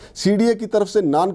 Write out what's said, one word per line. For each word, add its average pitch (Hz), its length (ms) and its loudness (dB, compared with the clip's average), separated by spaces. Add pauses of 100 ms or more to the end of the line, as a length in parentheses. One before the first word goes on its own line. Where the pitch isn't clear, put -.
(140)
सीडीए 214 400 0
की 220 120 -10
तरफ 208 220 0
से 208 140 0
नॉन 165 320 0